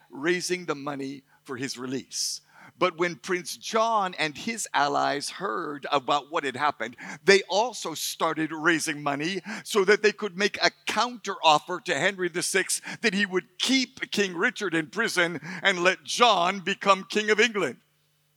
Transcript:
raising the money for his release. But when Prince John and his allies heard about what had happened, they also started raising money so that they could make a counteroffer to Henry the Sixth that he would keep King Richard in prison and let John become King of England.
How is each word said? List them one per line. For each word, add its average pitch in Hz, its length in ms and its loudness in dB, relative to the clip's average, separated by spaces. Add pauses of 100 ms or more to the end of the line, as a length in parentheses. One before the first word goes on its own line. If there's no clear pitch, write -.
raising 175 560 -2
the 156 100 -2
money 139 480 -8 (200)
for 135 140 -10
his 123 200 -6
release. - 640 -6 (400)
But 175 200 0
when 175 160 0
Prince 180 420 -6
John 220 640 0
and 147 180 -2
his 220 340 -6
allies 139 600 0
heard 175 600 -6
about 143 400 0
what 160 120 -2
had 131 120 -4
happened, 131 400 -2 (280)
they 196 260 8
also 196 460 -2
started 156 560 -2
raising 156 500 0
money 147 400 -4 (220)
so 202 200 2
that 202 200 6
they 208 80 6
could 196 260 -6
make 202 240 -2
a 180 80 4 (180)
counteroffer 190 1000 2
to 175 100 -2
Henry 180 340 0
the 160 140 -4
Sixth - 580 -2
that 196 140 0
he 202 100 2
would 185 320 -4
keep 254 540 0
King 190 260 -2
Richard 190 380 -2
in 160 160 -2
prison 175 500 0 (220)
and 185 200 2
let 175 200 2
John 196 560 4
become 190 500 0
King 214 220 0
of 208 80 4
England. 202 380 0 (600)